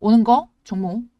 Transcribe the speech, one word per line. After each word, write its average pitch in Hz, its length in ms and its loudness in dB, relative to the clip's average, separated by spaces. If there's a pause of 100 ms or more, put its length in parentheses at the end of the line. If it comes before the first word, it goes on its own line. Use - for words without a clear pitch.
오는 220 240 2
거 240 240 0 (160)
종목 190 400 -8 (160)